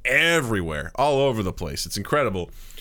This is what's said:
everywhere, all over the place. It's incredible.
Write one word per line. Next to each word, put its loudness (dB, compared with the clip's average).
everywhere, 2
all 4
over 2
the -2
place. -6
It's -8
incredible. -2